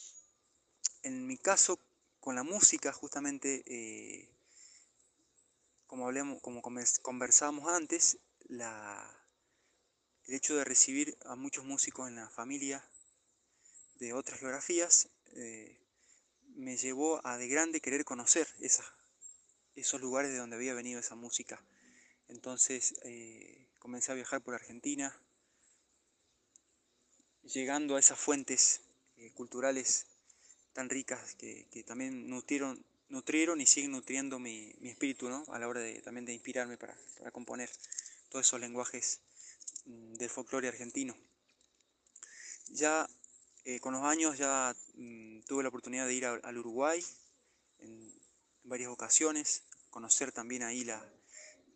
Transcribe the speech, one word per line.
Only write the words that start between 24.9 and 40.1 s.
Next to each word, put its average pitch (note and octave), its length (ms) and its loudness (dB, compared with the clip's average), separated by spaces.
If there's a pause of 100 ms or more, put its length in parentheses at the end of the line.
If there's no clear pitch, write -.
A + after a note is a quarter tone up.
llegando C#3 520 0
a C#3 40 6
esas C3+ 200 10
fuentes, - 600 4 (360)
eh, A2+ 160 -18
culturales B2 760 0 (640)
tan C3 160 -4
ricas B2+ 460 -6
que, - 360 -16
que A2+ 120 -14
también B2+ 440 -6
nutrieron, C3 580 -4 (220)
nutrieron D#3 540 2
y B2 40 4
siguen C#3 260 6
nutriendo C3+ 480 -4
mi, A2 400 -10
mi B2 100 -10
espíritu, B2+ 400 -2
¿no? C#3+ 180 -6
A - 100 -8
la A#2+ 120 -2
hora A#2+ 100 -2
de, A2 220 -6
también A#2+ 240 -10
de A#2+ 80 -8
inspirarme A#2+ 440 -4
para, - 200 -14 (200)
para - 140 -12
componer A#2+ 380 -8 (580)
todos C3 180 2
esos B2+ 140 6
lenguajes, A#2+ 600 -4 (640)
mm, A2+ 300 -16